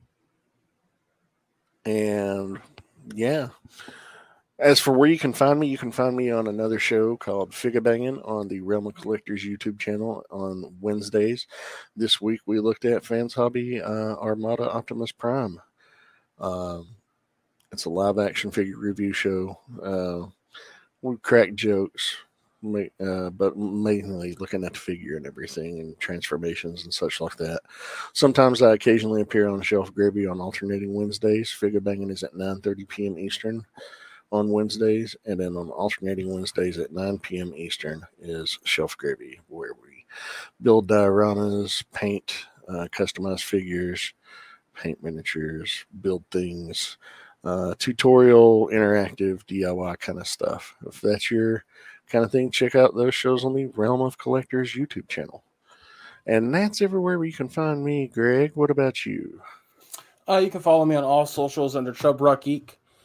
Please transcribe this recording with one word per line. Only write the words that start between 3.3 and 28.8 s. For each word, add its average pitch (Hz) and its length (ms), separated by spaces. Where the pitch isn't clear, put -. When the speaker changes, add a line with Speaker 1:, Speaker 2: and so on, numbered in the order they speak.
Speaker 1:
As 139 200
for 139 140
where 143 160
you 165 80
can 131 160
find 143 260
me, 151 80
you 135 120
can 120 120
find 127 240
me 127 140
on 113 180
another 110 300
show 113 400
called 98 340
Figure 120 300
Banging 120 400
on 107 260
the 98 140
Realm 104 240
of 104 80
Collectors 101 500
YouTube 101 360
channel 107 500
on 95 500
Wednesdays. 107 680
This 110 260
week 113 240
we 107 140
looked 110 260
at 117 180
Fans 117 300
Hobby, 123 480
uh, 107 360
Armada 110 540
Optimus 117 400
Prime. 117 480
Um, 90 520
it's - 140
a 85 40
live 98 300
action 101 320
figure 98 260
review 101 360
show. 95 440
Uh, 90 480
we 127 160
crack 107 360
jokes, 101 640
ma-, 104 220
uh, 92 260
but 98 260
mainly 98 840
looking 95 240
at 87 80
the - 80
figure 82 380
and 73 100
everything 80 540
and 80 180
transformations 85 840
and 87 80
such - 260
like 82 160
that. 82 240
Sometimes 127 480
I 113 100
occasionally 110 480